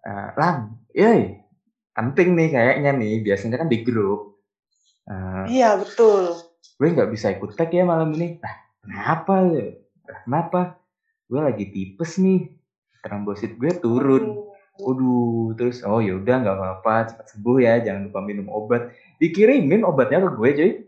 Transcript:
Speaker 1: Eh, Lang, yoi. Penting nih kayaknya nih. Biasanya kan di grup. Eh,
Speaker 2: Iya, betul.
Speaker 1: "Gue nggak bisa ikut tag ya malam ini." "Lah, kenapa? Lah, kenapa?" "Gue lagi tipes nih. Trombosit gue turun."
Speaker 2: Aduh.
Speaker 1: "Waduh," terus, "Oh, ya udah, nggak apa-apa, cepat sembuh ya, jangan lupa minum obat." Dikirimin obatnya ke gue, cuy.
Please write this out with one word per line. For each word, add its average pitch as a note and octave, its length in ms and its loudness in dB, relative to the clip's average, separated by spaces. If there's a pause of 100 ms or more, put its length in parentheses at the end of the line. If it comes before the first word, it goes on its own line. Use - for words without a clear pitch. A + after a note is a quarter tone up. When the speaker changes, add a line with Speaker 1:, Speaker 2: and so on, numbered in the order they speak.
Speaker 1:
Eh, G2+ 300 -10
Lang, D#3+ 240 0 (360)
yoi. F3+ 420 4 (540)
Penting C#3+ 440 0
nih D#3+ 160 2
kayaknya C3+ 440 2
nih. A2 280 -2
Biasanya G#2 360 -2
kan A#2+ 100 -4
di A#2 140 0
grup. G#2+ 560 -4 (640)
Eh, F#2 400 -8 (100)
Speaker 2:
Iya, A3+ 240 4
betul. G3 560 2 (400)
Speaker 1:
"Gue - 160 0
nggak B2 180 2
bisa A2 220 -2
ikut G2 240 -6
tag E3 160 -2
ya F3+ 140 2
malam D#3+ 280 0
ini." E3+ 260 -6
"Lah, - 180 -14 (260)
kenapa? E3 600 -4
Lah, D#3 280 0 (520)
kenapa?" E3 380 -2 (680)
"Gue C3 160 -4
lagi G#2 240 -2
tipes G2 520 -10
nih. F#3+ 320 2 (500)
Trombosit G#2 580 -8
gue C#3+ 160 0
turun." C3+ 560 2
Speaker 2:
Aduh. - 160 -10 (320)
Speaker 1:
"Waduh," A#2+ 760 0
terus, A#2+ 280 -4
"Oh, G#2 180 0
ya G2 140 0
udah, G2+ 260 0
nggak G2 160 0
apa-apa, F#2+ 380 -4 (160)
cepat - 200 -20
sembuh A#2 280 0
ya, A#2 240 6
jangan G2 240 -4
lupa F#2+ 160 -8
minum G2+ 280 -8
obat." A2 320 -4 (360)
Dikirimin G3 640 4
obatnya D#3 400 2
ke F#3 120 2
gue, A2+ 200 2
cuy. D#3+ 180 2 (160)